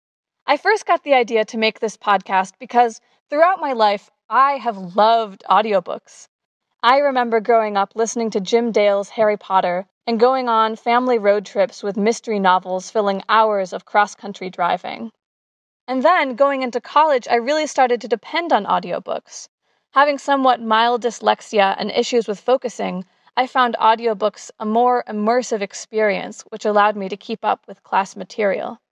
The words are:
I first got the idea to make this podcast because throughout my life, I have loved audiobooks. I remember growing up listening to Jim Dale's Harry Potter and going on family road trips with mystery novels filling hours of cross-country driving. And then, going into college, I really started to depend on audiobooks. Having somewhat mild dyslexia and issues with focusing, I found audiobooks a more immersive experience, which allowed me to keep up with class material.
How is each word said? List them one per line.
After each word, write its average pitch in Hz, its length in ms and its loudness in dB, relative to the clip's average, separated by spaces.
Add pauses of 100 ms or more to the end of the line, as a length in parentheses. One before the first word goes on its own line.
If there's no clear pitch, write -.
(460)
I 285 100 2
first 403 300 0
got 349 160 0
the 285 120 2
idea 226 320 2
to 233 120 -10
make 220 220 0
this 214 160 -6
podcast 190 640 -2
because 240 400 0 (280)
throughout 349 320 2
my 285 120 -4
life, 208 400 0 (180)
I 269 280 2
have 196 360 -8
loved 214 560 2
audiobooks. - 800 -2 (560)
I 262 140 6
remember 247 420 2
growing 214 360 2
up 196 200 -2
listening 226 340 -2
to 208 100 -4
Jim 233 300 0
Dale's 202 380 2
Harry 214 280 0
Potter 185 500 0 (200)
and 233 140 0
going 254 280 2
on 220 280 2
family 247 420 2
road 202 260 2
trips - 380 -2
with 202 140 -4
mystery 214 420 -2
novels 185 540 0
filling 202 360 -2
hours 214 440 0
of 196 140 -12
cross-country 202 640 -4
driving. 185 600 -6 (800)
And 262 160 -4
then, 302 320 2
going 277 260 2
into 240 180 -6
college, 294 480 2
I - 60 0
really 285 320 0
started 240 360 0
to 240 60 -10
depend 311 440 -4
on 208 140 0
audiobooks. - 800 -6 (440)
Having 277 260 2
somewhat 262 420 0
mild 226 420 0
dyslexia 214 760 0
and 208 120 -6
issues 240 380 -2
with 202 100 -6
focusing, 202 680 -4 (280)
I 254 120 0
found 247 340 0
audiobooks 220 800 0
a 220 80 -8
more 240 420 2
immersive 220 540 -2
experience, 202 880 -4
which 220 160 -8
allowed 208 300 2
me 190 120 -8
to 202 80 -8
keep - 260 -10
up 208 240 -2
with - 160 -20
class 196 320 -4
material. 208 640 -4 (140)